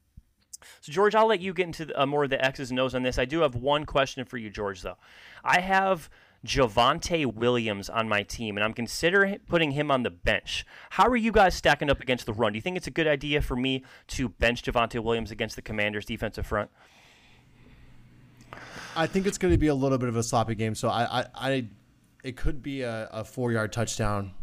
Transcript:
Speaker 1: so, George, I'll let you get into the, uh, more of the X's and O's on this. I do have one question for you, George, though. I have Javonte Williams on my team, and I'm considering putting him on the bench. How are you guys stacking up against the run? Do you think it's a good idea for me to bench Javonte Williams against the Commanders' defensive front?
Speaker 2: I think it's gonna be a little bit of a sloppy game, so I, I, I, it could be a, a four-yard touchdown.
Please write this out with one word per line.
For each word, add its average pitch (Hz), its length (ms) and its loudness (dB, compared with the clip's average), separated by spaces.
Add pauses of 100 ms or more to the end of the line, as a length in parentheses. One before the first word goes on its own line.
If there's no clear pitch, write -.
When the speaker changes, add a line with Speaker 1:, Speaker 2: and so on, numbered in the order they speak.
(800)
Speaker 1:
so, - 120 -20
George, 202 240 4
I'll 220 120 6
let 214 140 4
you 185 120 -4
get 180 140 0
into 160 180 -8
the, - 160 -2
uh, 135 40 4
more 147 180 2
of 135 80 0
the 131 120 0
X's 135 280 -2
and 127 80 0
O's 131 160 0
on 127 80 -2
this. 127 160 -2
I 127 60 2
do 156 160 0
have 135 140 2
one 143 300 0
question 135 400 -2
for 127 120 -12
you, 110 120 -10
George, 98 320 -6
though. 92 160 -10 (460)
I 135 160 2
have 190 500 2 (360)
Javonte 131 880 2
Williams 110 580 0
on 113 200 0
my 101 140 2
team, 104 340 -6
and 104 60 0
I'm 110 100 0
considering 190 760 0
putting 165 240 2
him 147 200 0
on 127 120 4
the 104 60 -2
bench. - 560 -2 (260)
How 196 160 6
are 254 80 2
you 226 160 0
guys 190 240 6
stacking 147 340 2
up 127 100 2
against 123 260 -2
the 117 80 -4
run? 107 200 2
Do 110 40 -6
you 110 40 -6
think 185 160 -4
it's 175 100 -8
a 139 40 -8
good 160 160 0
idea 147 340 0
for 135 140 -4
me 131 280 0 (260)
to 127 200 -4
bench 117 340 0
Javonte 117 400 0
Williams 113 260 -2
against 110 260 -6
the - 60 -12
Commanders' 104 440 -2
defensive 107 420 -6
front? 107 220 -2 (2250)
Speaker 2:
I 160 120 2
think 190 180 0
it's 202 120 0
gonna 175 200 4
be 151 100 4
a 147 80 4
little 135 220 2
bit 123 120 -2
of 113 80 -2
a 117 60 2
sloppy 113 320 0
game, 110 200 -2
so 120 140 -2
I, 117 320 0
I, - 40 -6 (100)
I, 131 300 -2 (580)
it 131 140 -10
could 143 240 0
be 139 200 -6
a, 113 300 -4
a 110 120 -8
four-yard 113 480 -2
touchdown. 104 600 -2 (120)